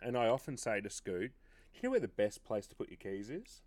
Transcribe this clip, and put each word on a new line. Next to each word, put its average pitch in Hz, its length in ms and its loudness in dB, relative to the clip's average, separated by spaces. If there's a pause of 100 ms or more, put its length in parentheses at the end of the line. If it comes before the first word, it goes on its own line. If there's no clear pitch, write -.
and 120 160 0
I 120 100 6
often 127 280 2
say 110 240 0
to 101 100 -4
Scoot, 98 420 -4 (420)
"Do - 80 -20
you - 20 -4
know 254 80 2
where 247 80 4
the 131 80 0
best - 380 0
place 107 220 -2
to - 80 -20
put - 140 -6
your 90 80 -14
keys 101 320 -6
is? 180 380 -10